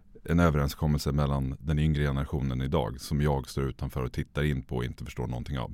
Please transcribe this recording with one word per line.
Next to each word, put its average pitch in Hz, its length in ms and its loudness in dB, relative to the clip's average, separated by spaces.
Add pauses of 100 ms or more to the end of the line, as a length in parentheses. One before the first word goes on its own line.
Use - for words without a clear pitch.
(300)
en 85 100 4
överenskommelse 73 720 2
mellan 69 480 0
den 76 200 0
yngre 76 240 4
generationen 67 580 -2
idag 65 400 0
som 71 200 0
jag 69 280 2
står 69 200 -2
utanför 65 340 -6
och 62 100 -4
tittar 73 300 -2
in 67 200 0
på 65 120 -6
och 60 100 -2
inte 64 200 -10
förstår 62 220 -6
någonting 60 320 -4
av. - 140 -6